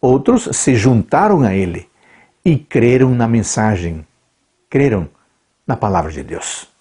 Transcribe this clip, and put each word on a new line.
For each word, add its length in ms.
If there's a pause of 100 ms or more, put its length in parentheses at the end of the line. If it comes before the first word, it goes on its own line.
Outros 520
se 240
juntaram 640
a 100
ele 360 (560)
e 120
creram 540
na 160
mensagem, 800 (640)
creram 380 (580)
na 100
palavra 360
de 100
Deus. 460 (120)